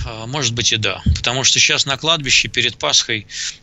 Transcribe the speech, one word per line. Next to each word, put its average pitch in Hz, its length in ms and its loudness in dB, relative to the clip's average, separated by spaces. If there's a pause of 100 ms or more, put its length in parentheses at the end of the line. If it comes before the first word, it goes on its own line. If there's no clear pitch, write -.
Э, 113 200 -10
может 127 280 -2
быть, 117 200 0
и 117 40 4
да. 101 240 -2 (140)
Потому - 280 0
что - 160 4
сейчас 147 260 4
на 135 120 -2
кладбище 147 500 2
перед 120 300 0
Пасхой, 117 500 0 (360)